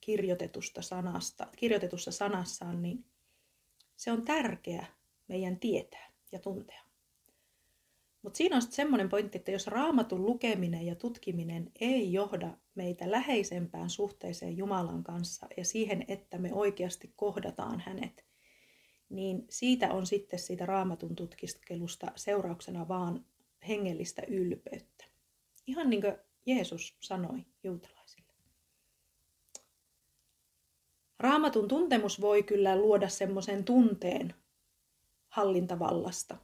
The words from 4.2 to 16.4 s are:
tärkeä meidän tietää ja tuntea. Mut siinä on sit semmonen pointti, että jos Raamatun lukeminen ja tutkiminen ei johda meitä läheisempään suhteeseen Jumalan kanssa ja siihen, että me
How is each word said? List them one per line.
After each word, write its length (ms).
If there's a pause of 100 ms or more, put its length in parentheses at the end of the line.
tärkeä 640 (420)
meidän 320
tietää 520 (200)
ja 60
tuntea. 440 (1400)
Mut 140
siinä 200
on 60
sit 100
semmonen 360
pointti, 300
että 120
jos 160
Raamatun 600
lukeminen 600
ja 80
tutkiminen 840
ei 320
johda 460 (160)
meitä 360
läheisempään 800
suhteeseen 680
Jumalan 480
kanssa 420 (100)
ja 80
siihen, 440
että 300
me 160